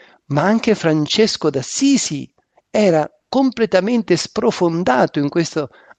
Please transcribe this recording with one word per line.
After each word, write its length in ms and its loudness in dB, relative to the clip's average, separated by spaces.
ma 160 -2
anche 320 2
Francesco 760 0
d'Assisi 800 -2
era 380 2
completamente 880 0
sprofondato 1000 0
in 100 0
questo 400 -4